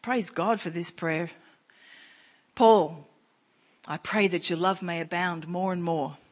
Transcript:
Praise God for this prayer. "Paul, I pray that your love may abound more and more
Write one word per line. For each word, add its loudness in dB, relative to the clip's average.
Praise 0
God 0
for -8
this -2
prayer. -4
"Paul, 4
I -8
pray 0
that 0
your 0
love 0
may -4
abound -4
more -2
and -4
more -4